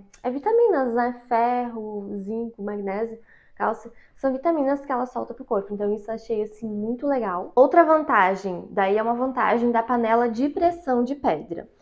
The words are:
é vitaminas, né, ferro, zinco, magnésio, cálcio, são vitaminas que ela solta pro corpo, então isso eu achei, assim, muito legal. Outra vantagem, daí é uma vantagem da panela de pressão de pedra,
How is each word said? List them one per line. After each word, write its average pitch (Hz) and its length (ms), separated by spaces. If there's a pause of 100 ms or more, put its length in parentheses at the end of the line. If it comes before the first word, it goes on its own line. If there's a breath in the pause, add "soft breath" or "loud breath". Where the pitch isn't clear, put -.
(220)
é 247 80
vitaminas, 302 640
né, 240 340
ferro, 233 800 (100)
zinco, 220 460
magnésio, 208 560 (360 soft breath)
cálcio, 214 360 (260 soft breath)
são 269 160
vitaminas 277 520
que - 80
ela 247 140
solta 233 260
pro 247 120
corpo, 196 280
então 208 200
isso 214 180
eu 220 40
achei, 220 280
assim, 214 240
muito 220 400
legal. 208 480
Outra 311 300
vantagem, 202 840
daí 196 280
é 220 40
uma 233 120
vantagem 240 560
da 226 120
panela 233 460
de 233 220
pressão 339 520
de 247 120
pedra, 170 520 (160)